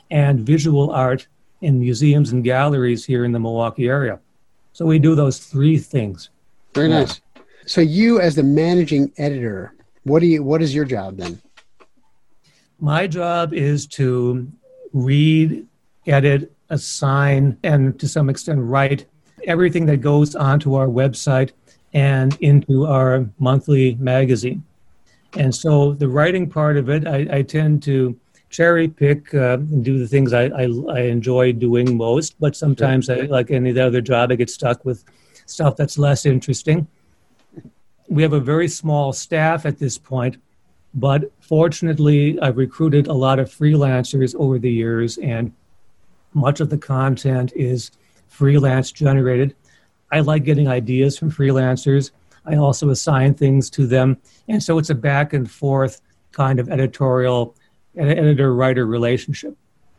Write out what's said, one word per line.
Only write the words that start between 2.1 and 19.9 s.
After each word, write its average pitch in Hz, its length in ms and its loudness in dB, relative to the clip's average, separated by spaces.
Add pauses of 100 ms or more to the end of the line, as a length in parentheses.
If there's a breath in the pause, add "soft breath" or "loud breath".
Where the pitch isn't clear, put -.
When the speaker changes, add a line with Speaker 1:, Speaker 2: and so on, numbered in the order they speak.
Speaker 1:
and 123 120 -2
galleries 127 600 0
here 123 200 -2
in 120 60 -2
the 117 80 -2
Milwaukee 113 480 -4
area. 127 320 -2 (540)
So 170 120 -6
we 160 140 4
do 160 160 4
those 143 240 0
three 151 380 0
things. 110 520 -6 (440)
Speaker 2:
Very 151 160 0
Speaker 1:
Yeah. 160 100 2
Speaker 2:
nice. - 220 -4 (440 soft breath)
So - 160 0
you, 208 380 4
as 170 160 2
the 151 80 2
managing 151 760 2
editor, 120 560 -6 (300)
what 147 160 2
do 170 80 4
you, 156 160 2
what 151 180 0
is 143 140 -2
your 151 100 -2
job 95 320 -8
then? 87 240 -12 (1400)
Speaker 1:
My 160 280 0
job 170 460 -4
is 143 340 -2
to 123 600 -2 (460)
read, 156 720 2 (400)
edit, 139 460 2 (180)
assign, 139 920 0
and 139 360 0
to 147 80 -4
some 143 220 -2
extent 139 320 -4
write 135 440 -2 (400)
everything 170 420 0
that 147 100 4